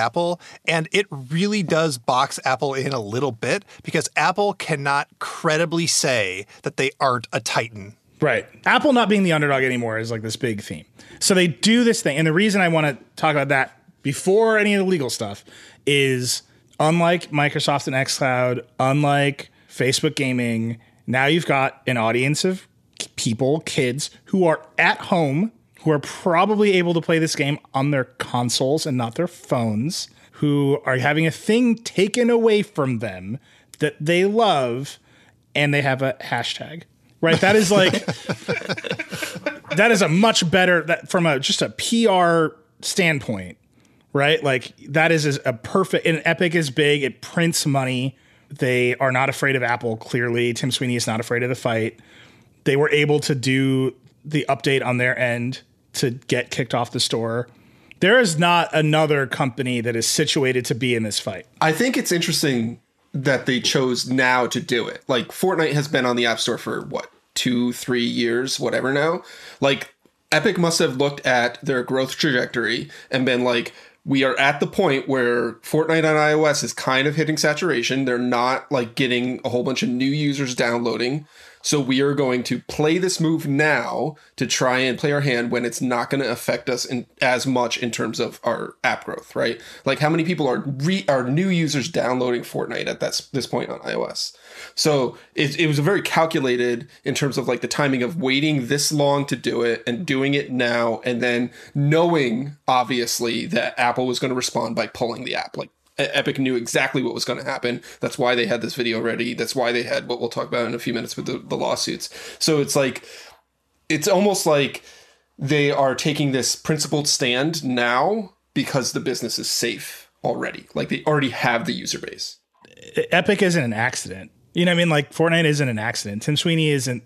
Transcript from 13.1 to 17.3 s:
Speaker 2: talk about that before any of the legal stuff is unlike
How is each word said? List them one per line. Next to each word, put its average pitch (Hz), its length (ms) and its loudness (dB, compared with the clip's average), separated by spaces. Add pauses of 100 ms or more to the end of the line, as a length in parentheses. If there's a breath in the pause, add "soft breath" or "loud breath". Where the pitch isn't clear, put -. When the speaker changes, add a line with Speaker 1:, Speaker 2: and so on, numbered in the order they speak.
Speaker 2:
talk 156 160 2
about 139 160 0
that 135 280 0 (260)
before 214 540 2
any 208 180 2
of 196 100 2
the 185 40 0
legal 143 220 0
stuff 101 340 -8 (420 loud breath)
is 135 560 2 (360 soft breath)
unlike 170 540 2